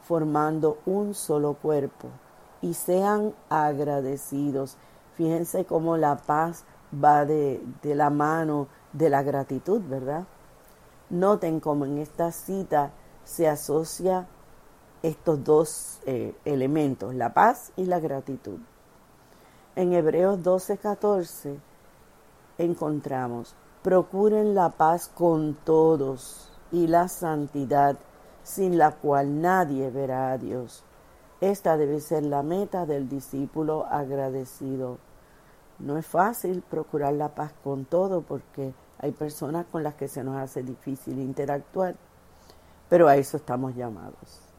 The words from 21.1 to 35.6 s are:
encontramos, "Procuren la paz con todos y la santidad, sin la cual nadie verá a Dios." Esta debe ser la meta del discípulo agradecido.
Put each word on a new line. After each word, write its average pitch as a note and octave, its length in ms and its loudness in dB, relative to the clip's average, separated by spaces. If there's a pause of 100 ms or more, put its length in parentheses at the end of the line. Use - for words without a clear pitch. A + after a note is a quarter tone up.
encontramos, C#3+ 960 -4 (280)
"Procuren G#3+ 720 4
la F3 160 4
paz E3 380 2
con D#3 460 2 (100)
todos D#3+ 880 2 (180)
y E3+ 160 2
la E3+ 220 4
santidad, C#3+ 880 0 (460)
sin F#3 360 0
la D3+ 180 6
cual C#3+ 440 0
nadie D#3 500 2
verá C3 420 -2
a C3 60 -4
Dios." A#2+ 460 -8 (560)
Esta F#3+ 360 2
debe D3+ 240 0
ser D3+ 240 -2
la C#3+ 180 0
meta F3+ 440 -4
del C#3+ 220 -4
discípulo C#3+ 800 -4
agradecido. C3+ 1120 -6 (800)